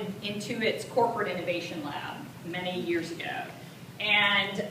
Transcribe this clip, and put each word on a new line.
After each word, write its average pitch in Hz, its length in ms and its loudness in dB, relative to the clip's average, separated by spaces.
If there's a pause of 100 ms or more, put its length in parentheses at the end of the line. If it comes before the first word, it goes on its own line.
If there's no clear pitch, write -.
(220)
Intuit's 214 600 0
Corporate 202 440 4
Innovation 170 540 -2
Lab - 340 -6 (280)
many 180 360 -2
years 170 300 2
ago. - 200 -4 (680)
And 202 720 4